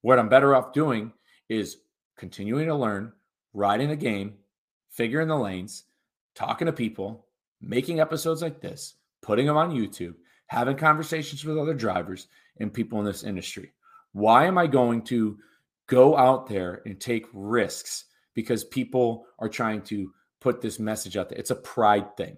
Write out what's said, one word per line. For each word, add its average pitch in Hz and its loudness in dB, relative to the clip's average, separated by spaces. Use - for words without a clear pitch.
What 127 6
I'm 110 2
better 139 8
off 127 2
doing 120 -2
is 110 -4
continuing 110 -6
to 151 -2
learn, 110 -4
riding 104 0
the 151 -4
game, 104 -6
figuring 160 -2
the 156 0
lanes, 98 -6
talking - -4
to 160 -2
people, 110 -8
making 135 -2
episodes 160 -2
like 156 -8
this, - -14
putting 113 2
them 147 2
on 170 2
YouTube, 95 -6
having 123 0
conversations 151 0
with 156 -4
other 151 -2
drivers 92 -4
and 107 -6
people 113 -4
in 104 -2
this 101 -6
industry. 95 -10
Why 113 6
am 185 2
I 170 4
going 120 2
to 110 -2
go 135 8
out 131 4
there 90 -6
and 101 -14
take 117 -4
risks 104 -4
because 113 -4
people 120 -2
are 113 -6
trying 107 -4
to 98 -8
put 123 0
this 110 -8
message 107 -6
out 92 -4
there? - -12
It's - -8
a 127 -2
pride 104 2
thing. - -10